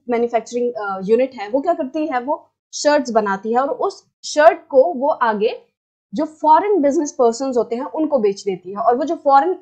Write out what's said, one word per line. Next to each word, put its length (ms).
manufacturing, 640
अ, 300
unit 300
है, 140
वो 120
क्या 140
करती 320
है, 140
वो 300
shirts 360
बनाती 420
है 60
और 120
उस 360
shirt 420
को 280
वो 140
आगे 540
जो 100
foreign 580
business 300
persons 440
होते 200
हैं, 80
उनको 340
बेच 260
देती 260
है। 60
और 200
वो 80
जो 100
फॉरेन 480